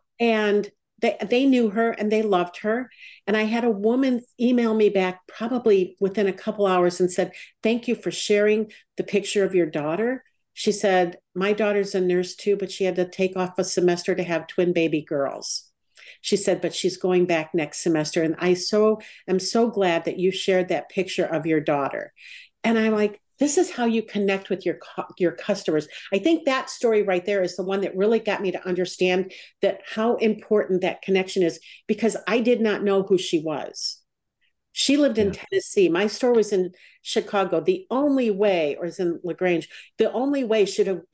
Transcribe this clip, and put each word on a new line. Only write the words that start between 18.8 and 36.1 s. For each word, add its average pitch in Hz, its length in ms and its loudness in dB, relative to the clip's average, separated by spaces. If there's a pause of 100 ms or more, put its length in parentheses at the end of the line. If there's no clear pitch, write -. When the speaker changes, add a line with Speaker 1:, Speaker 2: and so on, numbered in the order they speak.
Speaker 1:
am 185 120 2
so 226 280 0
glad 185 360 0
that 165 160 -6
you 185 100 2
shared 185 380 0
that 170 200 -2
picture 185 380 -2
of 160 200 -2
your 160 140 2
daughter." 143 520 -4 (520)
And 226 140 2
I'm 220 140 2
like, 208 260 0 (220)
this 285 180 2
is 359 140 2
how 240 140 -2
you 226 180 2
connect 196 460 -2
with 190 140 -4
your 170 120 -2
cu-, - 260 -12 (160)
your 170 140 2
customers. 160 560 -2 (260)
I 202 60 2
think 320 240 2
that 262 260 -2
story 220 320 2
right 180 240 0
there 202 160 0
is 175 140 -4
the 190 80 -4
one 196 160 -2
that 190 160 -4
really 220 240 2
got 202 200 -2
me 190 120 -2
to 175 120 -8
understand 185 680 0 (300)
that - 220 0
how 226 320 -2
important 208 640 0
that - 200 -4
connection 190 400 0
is, 160 160 0 (300)
because 208 280 0 (120)
I 220 100 2
did 233 220 2
not 208 240 0
know 196 180 2
who 190 160 2
she 175 220 -2
was. - 600 -8 (720)
She - 260 0
lived 262 220 2
in 202 140 2
Speaker 2:
Yeah. - 80 -10 (100)
Speaker 1:
Tennessee. 190 380 2
My 175 180 0
store 247 280 0